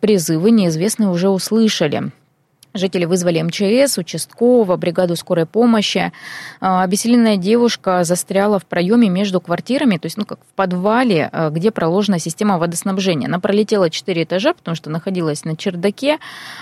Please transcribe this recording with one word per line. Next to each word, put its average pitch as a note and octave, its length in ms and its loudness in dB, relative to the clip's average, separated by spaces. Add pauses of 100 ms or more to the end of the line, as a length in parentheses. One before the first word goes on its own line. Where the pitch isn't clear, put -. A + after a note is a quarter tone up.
призывы F3+ 520 2
неизвестные G3 580 2
уже F3 180 0
услышали. G3 840 0 (640)
Жители F3+ 300 -2
вызвали F3 340 0
М E3 100 -2
Ч G3+ 160 -2
С, B3 320 2
участкового, G3 800 0
бригаду E3+ 380 0
скорой E3 320 -2
помощи. G#3 640 0 (500)
А, F#3 220 2
обессиленная A3 520 2
девушка G3 680 2
застряла F#3+ 560 0
в - 80 -8
проёме G3+ 420 2
между F#3 320 0
квартирами, G#3 560 0
то - 80 -8
есть, E3 120 -8
ну, G#3 80 -6
как - 120 -12
в - 180 -20
подвале, F#3+ 760 0
а, D#3+ 180 -2
где E3 220 0
проложена F#3 480 0
система F#3 400 -2
водоснабжения. F3 680 -2
Она - 120 -4
пролетела G3+ 500 0
четыре E3+ 320 -4
этажа, G3 320 -2
потому E3+ 220 -8
что D3+ 160 -12
находилась E3 540 -4
на D#3+ 120 -6
чердаке, G#3 600 -2 (420)